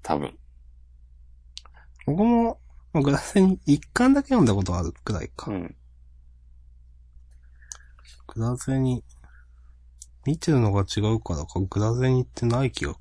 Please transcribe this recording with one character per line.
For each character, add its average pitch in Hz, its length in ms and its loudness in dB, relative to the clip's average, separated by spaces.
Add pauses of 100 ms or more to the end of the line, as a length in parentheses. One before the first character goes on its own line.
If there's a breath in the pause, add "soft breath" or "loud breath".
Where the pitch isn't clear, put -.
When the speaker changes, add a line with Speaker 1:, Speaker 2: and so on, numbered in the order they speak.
Speaker 1:
多 78 140 -2
分。 71 220 -8 (1700 soft breath)
Speaker 2:
僕 160 160 0
も、 233 380 2 (320)
ま 156 80 0
あ、 - 20 2
グ 143 80 2
ラ 139 80 0
ゼ - 240 2
ニ 190 240 4
一 147 220 4
巻 262 260 4
だ 285 80 2
け - 60 -8
読 254 140 4
ん - 40 6
だ 107 80 4
こ 98 80 0
と 87 160 -4
あ 92 40 -2
る - 100 -6
く - 200 -8
ら 80 120 -4
い - 100 -12
か。 - 160 -10
Speaker 1:
う 107 40 -4
ん。 87 200 -8 (2500 soft breath)
Speaker 2:
グ - 120 -10
ラ 117 140 -2
ゼ 135 240 -4
ニ、 127 240 0 (1200)
見 151 140 -2
て - 120 -4
る 135 100 4
の 107 120 2
が 98 100 2
違 98 180 -4 (120)
う 113 80 -2
か - 140 -6
ら 76 120 -8
か、 - 140 -8
グ 98 200 -4
ラ 110 140 0
ゼ 127 160 0
ニ 127 120 2
っ 127 40 -4
て - 200 -6
な 123 180 0
い 123 60 -2
気 - 140 -8
が、 - 160 -6